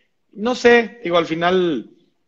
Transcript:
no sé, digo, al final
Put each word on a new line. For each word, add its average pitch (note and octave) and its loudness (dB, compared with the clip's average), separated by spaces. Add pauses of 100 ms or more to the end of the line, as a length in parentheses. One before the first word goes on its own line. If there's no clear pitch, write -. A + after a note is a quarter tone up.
(320)
no A#3 -6
sé, A#3+ 2
digo, E3+ -2
al E3 0
final E3+ -2 (380)